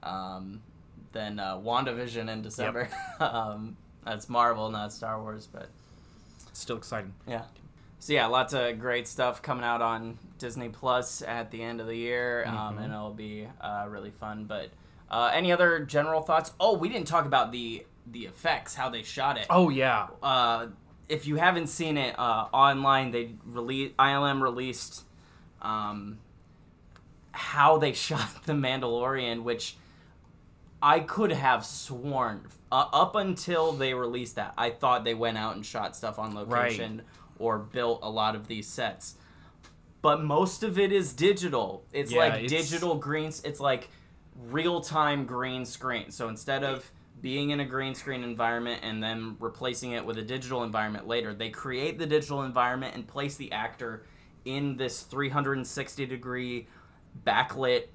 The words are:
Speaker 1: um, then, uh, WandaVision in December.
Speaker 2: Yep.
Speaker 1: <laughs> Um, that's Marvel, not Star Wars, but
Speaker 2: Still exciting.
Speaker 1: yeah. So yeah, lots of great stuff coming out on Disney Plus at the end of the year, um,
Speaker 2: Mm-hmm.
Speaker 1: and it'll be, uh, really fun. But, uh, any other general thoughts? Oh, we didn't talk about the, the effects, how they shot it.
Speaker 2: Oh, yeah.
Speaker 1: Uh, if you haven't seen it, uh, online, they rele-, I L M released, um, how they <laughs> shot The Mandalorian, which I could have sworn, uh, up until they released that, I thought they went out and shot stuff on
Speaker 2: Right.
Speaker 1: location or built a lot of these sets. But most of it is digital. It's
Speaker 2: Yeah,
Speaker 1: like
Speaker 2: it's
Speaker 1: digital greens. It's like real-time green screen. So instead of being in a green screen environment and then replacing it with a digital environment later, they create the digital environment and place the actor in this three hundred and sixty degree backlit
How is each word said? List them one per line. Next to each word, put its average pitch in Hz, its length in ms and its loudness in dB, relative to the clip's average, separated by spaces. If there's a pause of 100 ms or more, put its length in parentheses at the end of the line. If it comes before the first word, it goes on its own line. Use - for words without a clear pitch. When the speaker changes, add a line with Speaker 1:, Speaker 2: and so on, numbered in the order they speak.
Speaker 1:
um, 95 580 -8 (520)
then, 104 260 -6
uh, 95 180 -4
WandaVision 117 720 -2
in 110 140 -6
December. 113 460 -4 (300)
Speaker 2:
Yep. 160 140 2
Speaker 1:
<laughs> - 0 -
Um, 110 440 -4 (260)
that's 107 260 -6
Marvel, 117 400 4
not 107 240 -6
Star 110 260 -6
Wars, 107 320 -12
but - 180 -14 (840)
Speaker 2:
Still - 240 -6
exciting. 104 360 -8 (120)
Speaker 1:
yeah. 117 180 -6 (560)
So - 140 -2
yeah, 123 140 6
lots 127 260 2
of 120 260 0
great 120 280 0
stuff 123 340 0
coming 127 220 -4
out 117 180 2
on 113 380 -2 (180)
Disney 120 320 -8
Plus 127 540 0
at 117 280 -4
the 113 120 -8
end 117 180 -6
of 110 60 -6
the 117 80 -4
year, 120 500 -2
um, 113 100 -4
Speaker 2:
Mm-hmm. 107 280 -4
Speaker 1:
and 110 100 -6
it'll 107 200 -8
be, 107 340 -10 (140)
uh, 104 280 -4
really 101 220 -10
fun. 107 340 -10
But, 107 240 -6 (400)
uh, 117 240 4
any 180 200 4
other 170 260 6
general 151 420 2
thoughts? 165 380 2
Oh, 202 180 6
we 165 120 0
didn't 208 180 -2
talk 160 180 2
about 127 280 4
the, 117 320 -8 (200)
the 117 200 -12
effects, 131 500 -4
how 131 140 -2
they 117 140 -8
shot 135 340 -2
it. 107 120 -4
Speaker 2:
Oh, 175 200 8
yeah. 127 380 2 (140)
Speaker 1:
Uh, 120 460 4 (420)
if 151 160 -2
you 147 120 0
haven't 170 300 4
seen 156 300 -2
it, 131 220 0
uh, 110 340 2
online, 135 580 6
they 117 240 -4 (140)
rele-, 131 480 -4
I 135 140 8
L 139 140 2
M 139 180 2
released, 127 600 -2 (580)
um, 104 580 -4 (1120)
how 147 460 6
they 147 160 4
<laughs> - 0 -
shot - 520 -4
The 160 80 0
Mandalorian, 127 920 0
which 117 340 -4 (1040)
I 151 180 8
could 190 320 0
have 135 340 2
sworn, 123 800 -4 (240)
uh, 131 200 4
up 180 240 4
until 180 560 0
they 135 220 0
released 123 420 -4
that, 101 220 -6
I 120 140 2
thought 123 320 2
they 117 100 2
went 113 240 0
out 107 180 -2
and 107 100 -10
shot 107 300 -4
stuff 107 240 -6
on 107 160 -4
Speaker 2:
Right. 104 120 -8 (240)
Speaker 1:
location 110 320 -6 (360)
or 110 200 2
built 117 440 0
a 107 60 -6
lot 110 260 2
of 104 120 -8
these 107 200 -6
sets. - 480 -6 (880)
But 156 220 6
most 165 400 4
of 190 160 0
it 196 120 6
is 180 220 2
digital. 139 800 2
It's 135 180 -2
Speaker 2:
Yeah, 120 80 6
Speaker 1:
like 113 240 6
Speaker 2:
it's 123 80 0
Speaker 1:
digital 165 440 2
greens. 151 480 -2
It's 143 160 -6
like 135 300 0 (600)
real-time 156 760 2
green 127 400 -4
screen. 120 460 -6
So 117 180 -6
instead 135 340 -2
of 135 280 -4 (300)
being 143 280 -2
in 143 100 0
a 139 60 0
green 131 300 -4
screen 127 280 -6
environment 117 600 0
and 110 180 -4
then 113 380 -4
replacing 120 520 -4
it 117 140 -4
with 110 120 -4
a 110 60 -6
digital 123 400 -4
environment 107 440 -2
later, 113 260 -2
they 110 160 -6
create 131 480 -4
the 165 80 -2
digital 143 380 0
environment 127 520 0
and 113 120 -10
place 139 300 -4
the 139 140 -8
actor 113 540 -6 (380)
in 135 340 -2
this 123 240 -2
three 139 280 -2
hundred 139 280 0
and 127 80 -4
sixty 139 400 -6
degree 123 600 -6 (580)
backlit 123 680 2